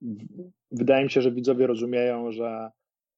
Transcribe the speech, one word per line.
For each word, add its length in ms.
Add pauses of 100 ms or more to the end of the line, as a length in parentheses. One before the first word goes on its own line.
W-, 480 (200)
wydaje 340
mi 60
się, 120
że 100
widzowie 340
rozumieją, 640
że 380 (480)